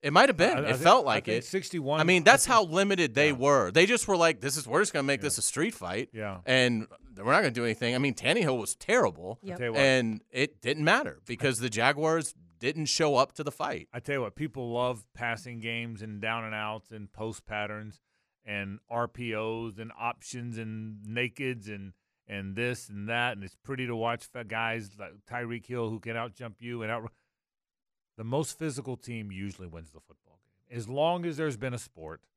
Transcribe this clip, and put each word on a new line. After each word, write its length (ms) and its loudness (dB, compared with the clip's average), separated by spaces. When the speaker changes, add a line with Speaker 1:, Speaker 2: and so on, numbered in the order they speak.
Speaker 1:
It 120 -2
might 160 8
have 80 0
been. 200 4
Speaker 2:
I, 40 0
I 20 0
Speaker 1:
It 80 -2
Speaker 2:
think, 120 0
Speaker 1:
felt 220 8
Speaker 2:
I 20 0
Speaker 1:
like 180 2
Speaker 2:
think 140 0
Speaker 1:
it. 60 -10
Speaker 2:
sixty-one, 540 -2
Speaker 1:
I 60 4
mean, 180 6
Speaker 2:
I 80 10
Speaker 1:
that's 140 8
Speaker 2:
think 80 2
Speaker 1:
how 100 6
limited 520 2
they 120 6
Speaker 2:
Yeah. 80 4
Speaker 1:
were. 360 4
They 140 8
just 220 2
were 100 2
like, 240 4
"This 160 -2
is, 100 -8
we're 140 2
just 100 0
gonna 120 -2
make 180 2
Speaker 2:
Yeah. 60 -10
Speaker 1:
this 100 0
a 40 -4
street 320 -2
fight, 380 -6
Speaker 2:
Yeah. 340 -8
Speaker 1:
and 420 4
we're 140 0
not 80 6
gonna 120 2
do 120 -2
anything." 320 0
I 40 0
mean, 140 0
Tannehill 460 0
was 160 -4
terrible, 680 0
Speaker 3:
Yep. 120 -10
Speaker 2:
I 20 -12
tell 100 -4
you 60 -2
what. 80 0
Speaker 1:
and 480 4
it 320 -4
didn't 220 -2
matter 420 2
because 340 -2
the 100 -2
Jaguars 640 2
didn't 280 -2
show 280 2
up 200 6
to 100 -10
the 60 -4
fight. 420 -8
Speaker 2:
I 80 -10
tell 140 -4
you 80 -2
what, 120 -8
people 380 -8
love 400 -2
passing 460 -6
games 420 -6
and 200 -10
down 220 -2
and 120 -8
outs 360 -6
and 200 -14
post 340 -8
patterns 560 -8
and 340 -6
R 180 -2
P 260 -6
Os 440 -4
and 200 -12
options 600 -8
and 400 -10
nakeds 680 -4
and, 200 -14
and 300 -8
this 320 -4
and 180 -10
that, 300 -2
and 80 -12
it's 180 -14
pretty 240 -6
to 80 -4
watch 300 -2
fa-, 180 -12
guys 460 -4
like 140 -12
Tyreek 360 -8
Hill 240 -4
who 120 -6
can 160 -8
out-jump 420 -10
you 240 -10
and 80 -4
out. 180 -6
The 80 -12
most 360 -4
physical 360 -6
team 360 -10
usually 360 -8
wins 240 -16
the 80 -20
football 460 -20
game. 320 -16
As 100 -8
long 380 0
as 120 -4
there's 200 -2
been 160 -6
a 60 -6
sport 420 -14